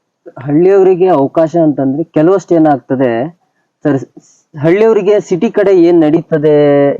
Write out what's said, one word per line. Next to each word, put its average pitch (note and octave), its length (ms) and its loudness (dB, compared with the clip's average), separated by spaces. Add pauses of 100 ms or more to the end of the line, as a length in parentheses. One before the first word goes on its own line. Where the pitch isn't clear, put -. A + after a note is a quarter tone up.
(440)
ಹಳ್ಳಿಯವರಿಗೆ F#3 640 2
ಅವಕಾಶ E3 560 0
ಅಂತಂದ್ರೆ C3+ 400 -2
ಕೆಲವಷ್ಟು F3 520 -2
ಏನಾಗ್ತದೆ C#3 840 -2 (460)
ಸರ್, C#3 180 -2 (580)
ಹಳ್ಳಿಯವರಿಗೆ G#3 600 0
ಸಿಟಿ F#3+ 320 -4
ಕಡೆ G3 260 0
ಏನ್ F3 220 4
ನಡೀತದೆ, D3 1000 0